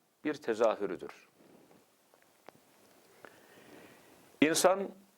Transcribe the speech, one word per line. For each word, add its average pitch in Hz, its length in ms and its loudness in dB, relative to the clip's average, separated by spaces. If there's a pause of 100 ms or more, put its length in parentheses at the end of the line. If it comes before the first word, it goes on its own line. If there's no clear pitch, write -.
(240)
bir 151 100 -4
tezahürüdür. 101 920 -2 (3000)
İnsan 180 500 2 (280)